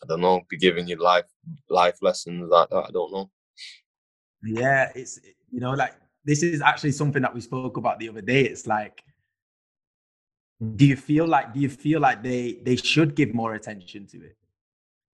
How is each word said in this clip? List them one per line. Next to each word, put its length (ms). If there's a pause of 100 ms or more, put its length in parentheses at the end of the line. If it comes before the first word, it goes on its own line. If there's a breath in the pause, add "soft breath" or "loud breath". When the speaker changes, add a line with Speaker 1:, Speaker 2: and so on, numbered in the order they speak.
Speaker 1:
I 40
don't 140
know, 280
be 80
giving 320
you 80
life, 300 (440)
life 320
lessons 480
like 200
that. 180
I 20
don't 220
know. 180 (1120 loud breath)
Speaker 2:
Yeah, 520
it's, 260 (300)
you 100
know, 120
like, 220 (300)
this 180
is 180
actually 320
something 300
that 120
we 60
spoke 360
about 240
the 80
other 120
day. 220
It's 240
like, 380 (1700)
do 100
you 100
feel 300
like, 280
do 60
you 80
feel 320
like 220
they, 420
they 120
should 380
give 200
more 200
attention 540
to 100
it? 180 (760)